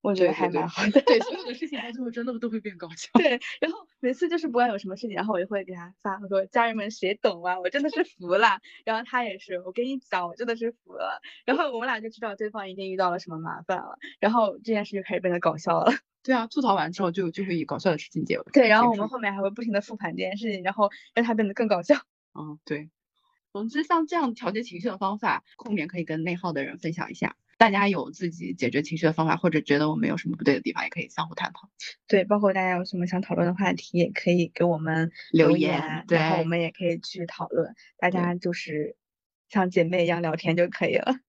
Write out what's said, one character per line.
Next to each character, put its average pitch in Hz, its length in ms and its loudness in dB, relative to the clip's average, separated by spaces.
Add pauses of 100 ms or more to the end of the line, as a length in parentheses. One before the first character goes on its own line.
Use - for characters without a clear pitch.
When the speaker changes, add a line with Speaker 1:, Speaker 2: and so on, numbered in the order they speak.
Speaker 1:
我 202 140 0
觉 185 100 4
得 165 80 4
还 180 160 0
蛮 175 200 -2
好 185 160 -4
的。 214 80 4
Speaker 2:
对， 269 100 8
对， 480 160 6
对。 - 0 -
对， - 100 4
所 370 100 -6
有 480 60 -12
的 349 100 -8
事 320 140 -8
情 269 120 -6
到 233 120 -8
最 254 100 -10
后 233 80 -6
真 233 140 -8
的 240 140 -6
都 240 100 -4
会 220 120 -4
变 196 180 -12
搞 165 120 -10
笑。 - 240 -14
Speaker 1:
<laughs> 240 60 10
对， 262 200 4 (200)
然 320 120 0
后 427 60 -10 (200)
每 254 160 -2
次 330 140 -2
就 339 100 0
是 320 80 -4
不 262 60 -2
管 240 180 4
有 202 80 -4
什 196 100 -8
么 190 80 -8
事 233 120 -8
情， 196 80 -6
然 185 100 -2
后 214 80 0
我 175 60 0
就 185 80 -2
会 202 160 -4
给 185 100 -12
他 175 260 -14
发， 196 220 -4
我 196 60 -12
说 190 180 0
：“家 233 200 2
人 220 100 -2
们 208 160 -4
谁 196 240 -2
懂 - 280 -2
啊？ 180 160 -2
我 180 80 -2
真 285 140 -2
的 294 80 0
是 320 140 -2
服 - 320 -14
了。” 208 240 4 (260)
然 - 100 -2
后 226 80 -4
他 247 200 -2
也 202 140 -8
是 185 280 -8
，“我 185 60 -10
跟 240 120 -2
你 269 140 -4
讲， 180 300 -4
我 175 80 -10
真 247 100 -6
的 233 100 -2
是 233 140 -4
服 - 240 -20
了。” - 260 -6 (240)
然 269 120 2
后 311 160 0
我 233 80 -6
们 247 80 -4
俩 240 120 -2
就 220 80 -10
知 220 120 -14
道 214 160 -6
对 214 140 -6
方 202 200 -10
一 185 40 -12
定 190 180 -8
遇 185 40 -6
到 185 140 2
了 175 80 -2
什 170 120 -12
么 160 80 -8
麻 160 240 -8
烦 185 160 -2
了， - 200 -12 (220)
然 208 120 4
后 220 260 2
这 226 140 -4
件 208 140 0
事 208 100 -14
就 190 60 -4
开 196 140 -6
始 180 40 0
变 180 140 0
得 175 60 -2
搞 160 160 0
笑 165 280 2
了。 254 80 6 (300)
Speaker 2:
对 262 120 0
啊， 233 120 0
吐 285 160 -4
槽 220 120 4
完 165 180 0
之 196 100 -4
后 180 80 2
就， 175 220 -2
就 196 120 -4
会 185 120 -2
以 156 80 -2
搞 135 140 -4
笑 180 120 2
的 156 80 2
事 - 120 -12
情 156 140 -4
结 - 140 -2
尾， - 140 -8
Speaker 1:
对， 254 180 8
然 214 120 8
后 240 80 6
我 226 40 2
们 208 140 -2
后 254 100 -8
面 202 160 -2
还 196 80 -4
会 196 80 0
不 208 120 -12
停 226 100 -4
地 202 80 2
复 214 160 -12
盘 170 160 -6
这 170 60 -8
件 185 180 -4
事 220 160 -4
情， - 0 -
Speaker 2:
结 196 60 -4
束。 180 60 -10
Speaker 1:
然 190 100 0
后 202 160 4 (240)
让 233 120 2
它 233 80 0
变 220 140 2
得 196 60 -4
更 226 120 0
搞 190 160 2
笑。 285 140 4 (420)
Speaker 2:
嗯， 151 260 -10
对。 151 260 -8 (600)
总 214 180 -6
之 285 140 -2
像 330 220 2
这 349 80 -6
样 277 200 0
调 233 180 -4
节 220 100 -2
情 180 180 -10
绪 202 80 -4
的 190 100 -6
方 202 200 -2
法， 185 240 -2 (140)
后 226 160 -6
面 165 160 -2
可 180 100 -8
以 170 60 -2
跟 160 180 -4
内 175 140 -2
耗 175 160 -4
的 139 100 -2
人 143 160 -8
分 165 140 -4
享 - 180 -6
一 - 40 -12
下。 - 200 -4 (240)
大 226 120 8
家 202 180 2
有 170 220 -2
自 180 180 -6
己 170 240 -8
解 131 160 -2
决 143 140 0
情 156 160 -6
绪 165 80 2
的 156 80 4
方 160 120 2
法， 156 120 2
或 180 100 2
者 156 140 0
觉 143 160 2
得 151 100 2
我 156 80 -2
们 151 140 0
有 - 80 -2
什 - 100 -6
么 - 80 -2
不 - 80 -8
对 143 80 6
的 - 80 2
地 - 140 -4
方， - 100 -4
也 - 60 -8
可 170 100 -8
以 - 80 -8
相 165 180 -8
互 165 80 -14
探 - 200 -6
讨。 - 160 -20 (360)
Speaker 1:
对， 202 200 4
包 208 120 4
括 202 140 4
大 190 80 0
家 185 160 0
有 180 80 -2
什 185 140 -8
么 175 80 0
想 180 160 -2
讨 180 120 -4
论 170 120 2
的 180 80 0
话 185 180 2
题， - 240 -4
也 175 140 4
可 - 200 0
以 175 240 4
给 - 80 0
我 170 140 4
们 160 340 0 (220)
留 160 240 8
言， 151 140 4 (100)
Speaker 2:
留 156 80 -4
言， 156 180 -6
对。 170 120 4
Speaker 1:
然 160 140 4
后 160 40 2
我 165 80 2
们 170 160 0
也 165 100 0
可 - 140 -8
以 170 140 0
去 - 260 -10
讨 - 240 -10
论。 - 260 -2 (220)
大 180 140 2
家 175 240 0
就 175 180 -2
是 165 200 -8
Speaker 2:
对。 151 240 -4 (520)
Speaker 1:
像 185 220 2
姐 180 140 6
妹 175 200 2
一 - 20 0
样 170 140 0
聊 160 160 0
天 170 180 2
就 175 140 4
可 - 180 -2
以 - 100 2
了。 - 180 2 (140)